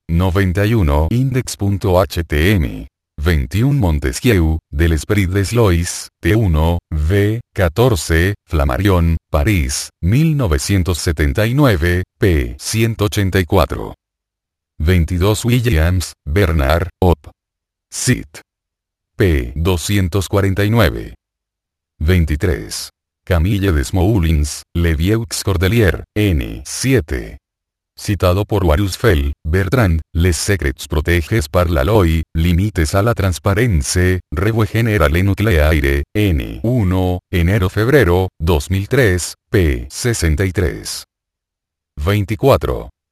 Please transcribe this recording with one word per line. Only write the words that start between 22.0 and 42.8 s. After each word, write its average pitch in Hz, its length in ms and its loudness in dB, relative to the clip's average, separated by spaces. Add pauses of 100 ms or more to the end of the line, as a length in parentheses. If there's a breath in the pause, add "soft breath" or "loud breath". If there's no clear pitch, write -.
Veintitrés. 78 920 -2 (340)
Camille 95 460 0
Desmoulins, 80 920 0 (120)
Le 85 220 0
Vieux 104 280 0 (200)
Cordelier, 95 580 0 (140)
N 65 480 -2
siete. 73 760 -4 (580)
Citado 95 480 0
por 98 200 -2
Warusfeld, 82 720 0 (120)
Bertrand, 92 540 0 (120)
Les 85 240 2
secrets 76 520 -4
protèges 85 600 0
par 87 220 0
la 71 140 0
loi, 85 400 2 (100)
limites 87 600 0
à 98 60 2
la 113 120 0
transparence, 92 1040 0 (140)
Revue 107 340 0
Générale 95 560 2
Nucléaire, 78 800 2 (100)
N 69 520 -2
uno, 92 560 0 (100)
enero-febrero, 95 1000 2 (100)
dos 80 280 0
mil 95 200 -2
tres, 107 460 0 (140)
P 69 420 0
sesenta 98 540 -2
y 95 60 -2
tres. 60 540 -6 (1000)
Veinticuatro. 98 840 0 (220)